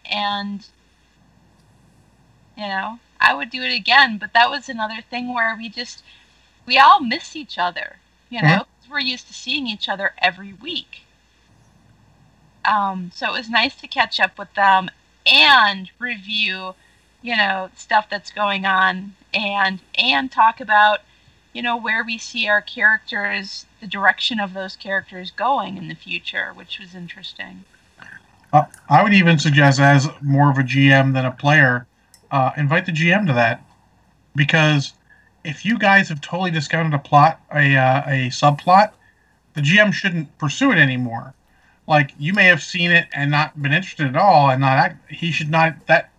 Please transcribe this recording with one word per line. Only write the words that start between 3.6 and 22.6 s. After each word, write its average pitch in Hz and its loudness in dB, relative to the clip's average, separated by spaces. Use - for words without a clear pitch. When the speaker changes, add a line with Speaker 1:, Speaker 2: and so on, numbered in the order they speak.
Speaker 1:
it 254 -4
again, 233 2
but 202 -12
that 240 4
was 269 -8
another 226 -8
thing 247 -10
where 226 -2
we 226 -14
just, 240 -16
we 254 0
all 339 6
miss 262 -8
each 285 -14
other, 175 -6
you 240 -10
know, 160 2
Speaker 2:
Mm-hmm. 175 4
Speaker 1:
'cause - -20
we're 285 -6
used 254 -8
to - -20
seeing 269 -8
each 214 -8
other 196 -6
every 185 -6
week. - -14
Um, 190 -4
so 254 -10
it 202 -6
was 226 -12
nice 233 -2
to - -20
catch 240 -4
up 190 -2
with 202 -16
them 196 2
and 233 2
review, 202 -8
you 240 -8
know, 190 -2
stuff 214 -2
that's 202 -10
going 202 -4
on 190 0
and, 202 -2
and 262 0
talk 226 2
about, 208 4
you 240 -12
know, 240 -4
where 226 -4
we 226 -10
see 220 -8
our 208 2